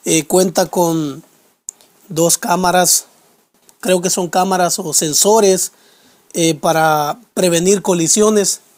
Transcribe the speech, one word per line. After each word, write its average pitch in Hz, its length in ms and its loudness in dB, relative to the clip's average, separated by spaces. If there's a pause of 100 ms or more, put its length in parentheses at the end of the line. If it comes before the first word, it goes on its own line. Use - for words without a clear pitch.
Eh, 160 220 0
cuenta 185 400 0
con 160 580 -4 (840)
dos 165 300 0
cámaras. 180 680 0 (720)
Creo 185 220 0
que 180 80 -4
son 180 200 -4
cámaras 185 500 0
o 165 140 -8
sensores, 190 800 2 (580)
eh, 165 240 0
para 156 640 0 (140)
prevenir 185 480 0
colisiones. 196 800 0 (160)